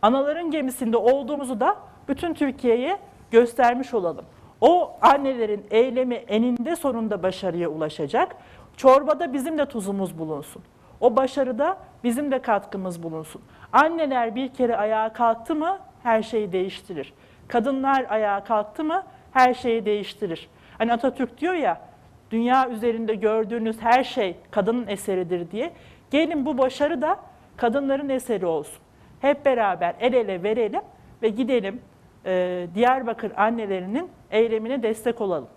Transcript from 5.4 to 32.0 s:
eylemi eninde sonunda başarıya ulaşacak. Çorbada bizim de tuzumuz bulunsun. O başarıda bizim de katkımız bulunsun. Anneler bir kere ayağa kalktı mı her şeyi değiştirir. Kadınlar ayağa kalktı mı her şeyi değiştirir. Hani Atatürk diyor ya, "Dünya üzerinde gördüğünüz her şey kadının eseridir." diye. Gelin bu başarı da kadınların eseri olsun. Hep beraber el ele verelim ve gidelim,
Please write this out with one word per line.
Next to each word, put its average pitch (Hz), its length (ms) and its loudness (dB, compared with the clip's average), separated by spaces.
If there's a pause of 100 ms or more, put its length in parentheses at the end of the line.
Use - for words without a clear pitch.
eylemi 247 440 2
eninde 240 600 0
sonunda 220 480 -2
başarıya 175 460 -2
ulaşacak. 156 680 -2 (420)
Çorbada 277 560 4
bizim 294 240 -4
de 277 80 0
tuzumuz 196 540 -6
bulunsun. 156 440 -10 (360)
O 233 160 4
başarıda 269 640 0 (260)
bizim 254 280 -2
de 262 80 0
katkımız 196 640 -4
bulunsun. 160 380 -10 (320)
Anneler 269 640 2
bir 254 180 -6
kere 240 240 0
ayağa 220 360 0
kalktı 233 420 0
mı 339 240 -2 (240)
her 220 200 2
şeyi 214 280 -4
değiştirir. 185 640 -6 (340)
Kadınlar 269 600 0
ayağa 202 340 0
kalktı 214 400 -2
mı 339 200 -2 (300)
her 254 200 6
şeyi 226 320 -2
değiştirir. 202 640 -4 (280)
Hani 226 160 0
Atatürk 254 440 -2
diyor 349 160 -2
ya, 240 280 0 (500)
"Dünya 247 380 2
üzerinde 226 460 -2
gördüğünüz 220 680 -2
her 240 220 6
şey 196 340 -2 (140)
kadının 220 360 0
eseridir." 180 640 -4
diye. 277 200 -6 (400)
Gelin 302 340 0
bu 285 120 -2
başarı 269 440 0
da 320 180 0 (380)
kadınların 277 520 0
eseri 240 360 -2
olsun. 160 340 -4 (420)
Hep 277 240 0
beraber 202 540 2
el 233 140 2
ele 196 300 0
verelim 220 380 0 (400)
ve 220 80 2
gidelim, 226 520 -2 (440)